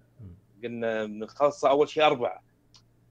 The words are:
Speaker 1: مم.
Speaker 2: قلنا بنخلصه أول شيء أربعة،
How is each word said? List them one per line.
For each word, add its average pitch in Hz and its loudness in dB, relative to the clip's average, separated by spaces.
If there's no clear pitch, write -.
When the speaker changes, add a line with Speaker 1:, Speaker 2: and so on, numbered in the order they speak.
Speaker 1:
مم. 104 -18
Speaker 2:
قلنا 117 -4
بنخلصه 110 0
أول 143 4
شيء 151 2
أربعة، 120 0